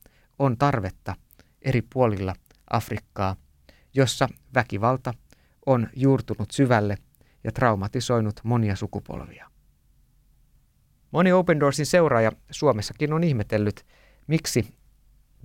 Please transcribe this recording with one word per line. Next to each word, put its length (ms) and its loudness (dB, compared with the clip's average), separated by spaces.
on 180 0
tarvetta 580 -2
eri 200 0
puolilla 420 0
Afrikkaa, 640 -4
jossa 360 0
väkivalta 580 -2
on 300 2
juurtunut 560 0
syvälle 460 2
ja 80 -6
traumatisoinut 920 -2
monia 320 0
sukupolvia. 760 -12
Moni 220 4
Open 260 4
Doorsin 260 0
seuraaja 460 4
Suomessakin 640 -2
on 100 0
ihmetellyt, 600 -2
miksi 480 -2